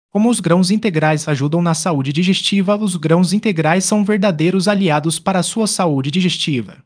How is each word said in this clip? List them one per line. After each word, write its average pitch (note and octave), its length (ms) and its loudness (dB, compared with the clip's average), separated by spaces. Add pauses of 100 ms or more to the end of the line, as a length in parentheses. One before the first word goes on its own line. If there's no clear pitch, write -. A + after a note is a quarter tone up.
(120)
Como G#3+ 160 2
os A#3+ 120 0
grãos F3 320 2
integrais D#3 560 0
ajudam D3+ 340 0
na E3+ 140 0
saúde C#3+ 360 -2
digestiva, F#3 640 0
os G#3 200 -2
grãos E3 360 2
integrais F#3 540 0
são G#3+ 180 0
verdadeiros F#3+ 640 0
aliados G3 520 0
para F#3+ 180 -2
a F3 60 2
sua A3 240 -2
saúde D3 420 -2
digestiva. C#3+ 760 -2